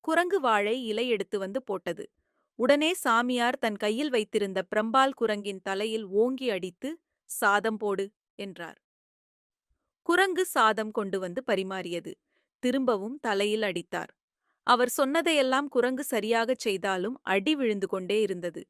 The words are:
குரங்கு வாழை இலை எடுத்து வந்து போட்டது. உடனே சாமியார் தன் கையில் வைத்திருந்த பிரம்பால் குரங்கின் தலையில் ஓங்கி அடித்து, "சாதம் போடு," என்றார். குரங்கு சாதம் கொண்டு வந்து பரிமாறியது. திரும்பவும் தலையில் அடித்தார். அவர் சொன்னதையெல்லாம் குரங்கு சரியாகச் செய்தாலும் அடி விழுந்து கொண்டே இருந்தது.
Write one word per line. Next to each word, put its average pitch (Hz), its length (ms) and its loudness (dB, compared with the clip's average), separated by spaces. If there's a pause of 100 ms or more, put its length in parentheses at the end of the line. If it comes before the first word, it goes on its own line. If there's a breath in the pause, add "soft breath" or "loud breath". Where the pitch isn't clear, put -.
குரங்கு 349 400 0
வாழை 226 460 2
இலை 220 220 -2
எடுத்து 202 300 -2
வந்து 196 240 -4
போட்டது. - 500 -6 (420)
உடனே 285 380 4
சாமியார் 247 640 0
தன் 214 180 -2
கையில் 233 340 -2
வைத்திருந்த 196 560 -2 (100)
பிரம்பால் 262 440 2
குரங்கின் 208 420 -2
தலையில் 214 420 -4
ஓங்கி 240 460 0
அடித்து, 190 500 -4 (240)
"சாதம் 208 520 2
போடு," 196 360 -2 (220)
என்றார். 175 480 -14 (1200)
குரங்கு 359 420 2
சாதம் 220 460 2
கொண்டு 196 280 -4
வந்து 185 280 -6
பரிமாறியது. 185 680 -4 (440)
திரும்பவும் 247 600 0
தலையில் 208 440 0
அடித்தார். 175 540 -4 (460)
அவர் 247 260 4
சொன்னதையெல்லாம் 285 800 2
குரங்கு 254 360 0
சரியாகச் 226 540 0
செய்தாலும் 196 640 -2
அடி 196 320 2
விழுந்து 214 320 0
கொண்டே 190 340 0
இருந்தது. 180 500 -4